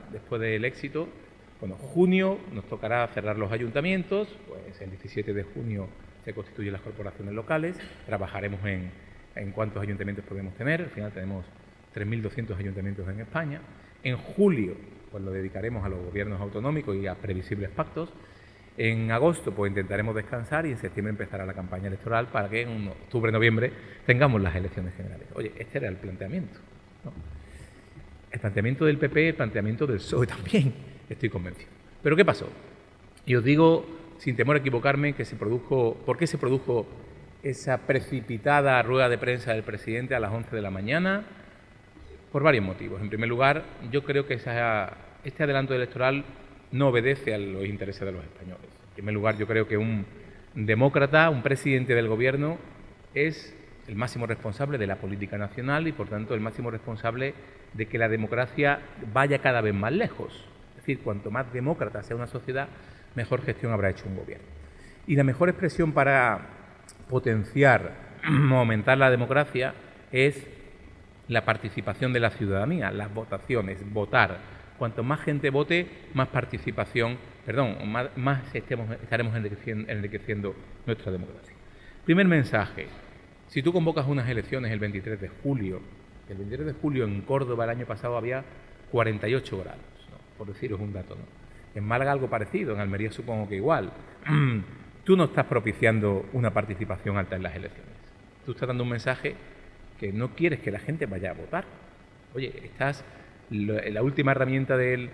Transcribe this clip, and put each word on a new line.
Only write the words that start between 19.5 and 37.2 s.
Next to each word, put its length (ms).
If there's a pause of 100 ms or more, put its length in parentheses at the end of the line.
pues 180
intentaremos 440
descansar 500
y 60
en 80
septiembre 320
empezará 340
la 80
campaña 360
electoral 400
para 200
que 140
en 260
octubre, 420
noviembre 400 (360)
tengamos 340
las 160
elecciones 380
generales. 400
Oye, 240
este 200
era 100
el 80
planteamiento, 640 (460)
¿no? 80 (1160)
El 100
planteamiento 460
del 100
P 140
P, 180
el 60
planteamiento 520
del 140
psoe 260
también, 460 (380)
estoy 180
convencido. 400 (340)
Pero 140
¿qué 80
pasó? 240 (800)
Y 80
os 100
digo, 400 (320)
sin 180
temor 220
a 40
equivocarme, 520
que 140
se 100
produjo, 580 (120)
¿por 100
qué 100
se 120
produjo 480 (560)